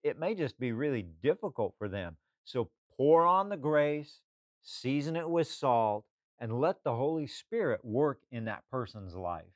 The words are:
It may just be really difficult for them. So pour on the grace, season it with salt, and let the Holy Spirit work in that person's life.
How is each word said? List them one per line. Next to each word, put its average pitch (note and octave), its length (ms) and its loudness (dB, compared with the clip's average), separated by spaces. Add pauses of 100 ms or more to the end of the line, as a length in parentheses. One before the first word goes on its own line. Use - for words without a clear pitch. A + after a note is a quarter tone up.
It C#3 140 0
may F#3 160 -2
just D3 260 -4
be B2+ 100 0
really A#2 360 -2 (160)
difficult C#3 540 0
for G#2 120 -6
them. F2+ 280 -6 (280)
So A#2 260 -4 (260)
pour E3 300 6
on F#3+ 220 4
the G3+ 80 -6
grace, D3 640 0 (420)
season C#3+ 540 -2
it E3 120 -4
with E3+ 200 2
salt, A2+ 560 2 (340)
and A#2 220 -4
let E3+ 240 0
the B2+ 100 0
Holy D3 320 -2
Spirit F3 580 -4
work C3 360 0 (100)
in A2+ 140 -6
that A2 260 -6
person's G2+ 460 -8
life. F2 280 -6 (120)